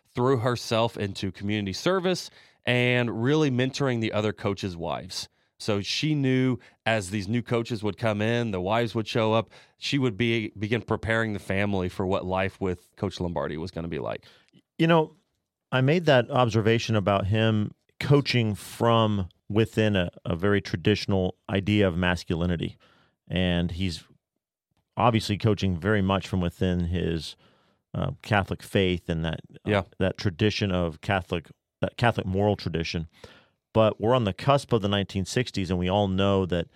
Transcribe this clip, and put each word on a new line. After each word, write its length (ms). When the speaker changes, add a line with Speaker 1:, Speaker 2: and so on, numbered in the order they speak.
Speaker 1:
throw 240
herself 600
into 340
community 420
service 560
and 580
really 260
mentoring 520
the 100
other 220
coaches' 420
wives. 540
So 220
she 360
knew 440
as 260
these 180
new 120
coaches 400
would 160
come 240
in, 300
the 80
wives 340
would 140
show 240
up, 180
she 200
would 200
be, 420
begin 220
preparing 500
the 80
family 480
for 180
what 200
life 340
with 380
Coach 240
Lombardi 340
was 160
gonna 160
be 120
like. 260
Speaker 2:
You 100
know, 260
I 100
made 240
that 260
observation 640
about 320
him 460
coaching 560
from 720
within 480
a, 140
a 100
very 260
traditional 760
idea 380
of 80
masculinity. 800
And 440
he's 320
obviously 400
coaching 400
very 240
much 260
from 140
within 440
his, 500
uh, 160
Catholic 420
faith 460
and 140
that, 180
uh, 120
Speaker 1:
Yeah. 160
Speaker 2:
that 180
tradition 540
of 300
Catholic, 480
that 160
Catholic 280
moral 300
tradition. 520
But 260
we're 160
on 80
the 100
cusp 380
of 120
the 40
nineteen 380
sixties, 460
and 80
we 100
all 180
know 380
that 300